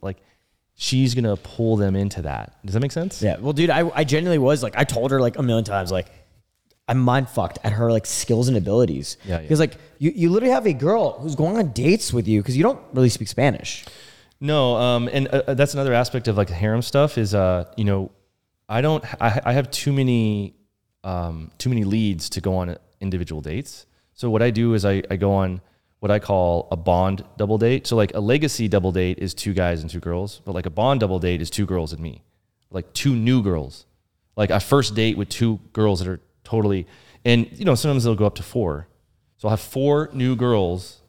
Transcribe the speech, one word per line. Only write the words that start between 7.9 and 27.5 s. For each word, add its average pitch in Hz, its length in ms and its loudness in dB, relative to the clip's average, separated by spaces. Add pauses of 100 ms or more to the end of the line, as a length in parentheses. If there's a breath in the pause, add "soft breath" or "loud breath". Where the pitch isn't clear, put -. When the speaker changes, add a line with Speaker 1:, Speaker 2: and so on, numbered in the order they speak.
Speaker 2:
like, 110 140 2
skills 120 440 0
and 131 80 2
abilities. 95 680 0
Speaker 1:
Yeah, 90 120 -4
yeah. 82 60 -2
Speaker 2:
Because, 151 180 2
like, 156 180 -2 (200 loud breath)
you, 156 160 0
you 170 160 2
literally 226 220 2
have 220 140 0
a 190 80 2
girl 156 460 0
who's 147 160 -6
going 160 200 0
on 208 160 0
dates 156 400 2
with 117 160 0
you 107 140 4
'cause 123 140 -2
you 143 80 4
don't 262 160 0 (120)
really 127 160 4
speak 110 200 -4
Spanish. - 560 -2 (560 loud breath)
Speaker 1:
No, 139 360 2
um, 120 360 2
and, 135 200 0
uh, 139 140 2
uh, 139 80 0
that's 139 180 2
another 139 220 0
aspect 120 340 0
of, 104 80 2
like, 101 120 2
the 90 60 -8
harem 107 280 0
stuff 143 340 0
is, 107 180 0
uh, 92 300 2 (140)
you 110 60 0
know, 98 260 0 (580)
I 110 140 -2
don't, 151 200 0 (200)
I, 113 240 2
I 123 80 0
have 135 160 0
too - 220 -2
many, 117 600 0 (500)
um, 85 520 -6
too - 140 -2
many 113 140 0
leads 101 460 0
to - 120 -8
go 92 140 0
on 87 200 -4 (240)
individual 87 400 -4
dates. 76 460 -10 (280)
So - 160 -4
what 110 120 4
I 123 80 4
do 113 240 2
is 101 100 2
I, 98 260 2
I 98 60 -2
go 98 180 2
on 92 260 0 (400)
what 101 100 0
I 104 80 4
call 90 520 0
a 92 60 -2
bond 90 480 2 (140)
double 104 200 0